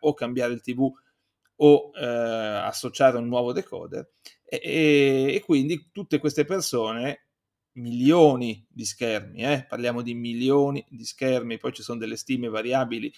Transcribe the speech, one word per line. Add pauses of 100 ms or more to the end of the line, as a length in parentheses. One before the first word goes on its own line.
o
cambiare
il
T
V (720)
o,
eh,
associare
un
nuovo
decoder, (340)
e,
e,
e
quindi
tutte
queste
persone, (480)
milioni
di
schermi,
eh,
parliamo
di
milioni
di
schermi,
poi
ci
sono
delle
stime
variabili